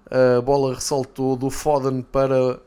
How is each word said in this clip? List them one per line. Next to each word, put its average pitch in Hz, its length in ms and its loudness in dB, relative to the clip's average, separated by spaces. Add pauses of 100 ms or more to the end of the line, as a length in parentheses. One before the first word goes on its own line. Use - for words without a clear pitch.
(380)
a - 20 0
bola 135 360 0
ressaltou 131 580 -4
do 131 160 -2
Foden 131 520 -2
para 131 640 0